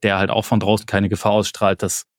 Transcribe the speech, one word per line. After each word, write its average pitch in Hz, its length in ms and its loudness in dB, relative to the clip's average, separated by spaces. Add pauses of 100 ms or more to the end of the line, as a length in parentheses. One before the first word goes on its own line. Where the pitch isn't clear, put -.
der 98 160 2
halt 95 120 0
auch 110 140 0
von 110 160 2
draußen 101 260 0
keine 98 220 0
Gefahr 104 240 0
ausstrahlt. 101 500 0
Das, - 240 -6 (120)